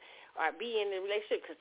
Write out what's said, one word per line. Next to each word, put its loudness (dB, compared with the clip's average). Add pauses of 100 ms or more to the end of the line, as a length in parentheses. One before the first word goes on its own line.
(360)
or 4
be 0
in 2
a 0
relationship 0
'cause -10